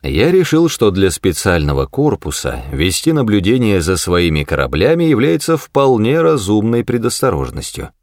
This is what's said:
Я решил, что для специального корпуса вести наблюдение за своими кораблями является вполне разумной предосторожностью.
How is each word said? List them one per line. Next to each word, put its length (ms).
Я 300
решил, 360
что 240
для 200
специального 720
корпуса 760
вести 400
наблюдение 680
за 160
своими 480
кораблями 640
является 500
вполне 640
разумной 640
предосторожностью. 1080